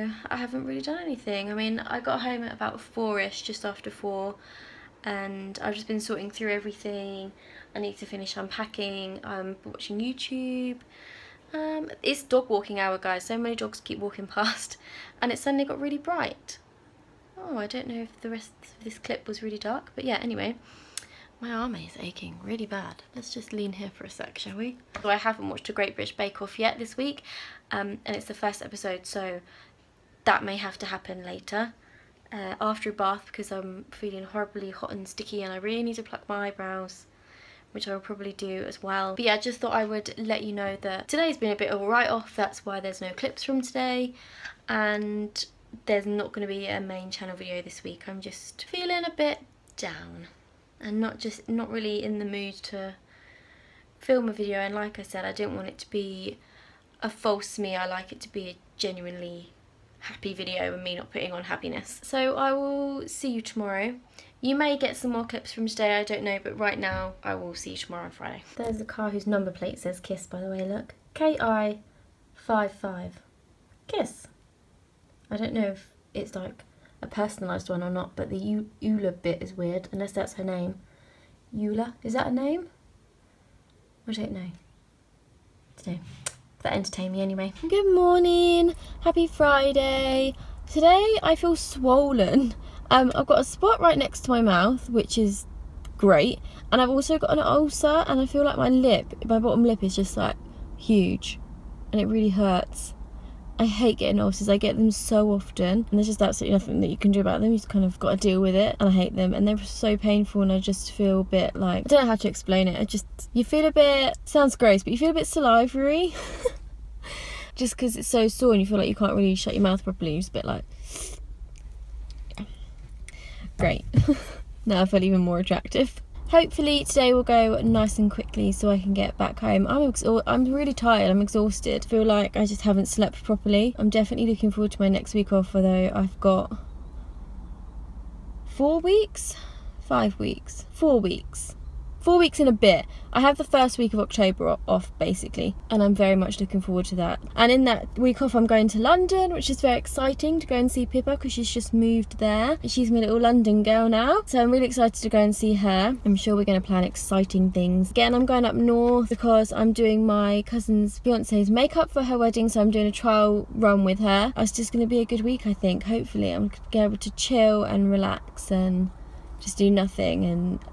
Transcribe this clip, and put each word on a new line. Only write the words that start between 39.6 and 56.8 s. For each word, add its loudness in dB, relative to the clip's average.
I 2
would -8
let -6
you -8
know -8
that -8
today's 0
been -2
a -4
bit -2
of -4
a -6
write-off. 0
That's -4
why -8
there's -10
no -8
clips -8
from -2
today, -4
and -4
there's 0
not -4
gonna -8
be -8
a -6
main -12
channel -12
video -10
this -18
week. -16
I'm -14
just -18
feeling -6
a -8
bit -4
down -14
and -6
not -4
just, -12
not -6
really -6
in -6
the -8
mood -10
to -14
film 2
a -6
video. -6
And -6
like -8
I -12
said, -10
I -8
didn't -6
want -10
it -16
to -20
be -10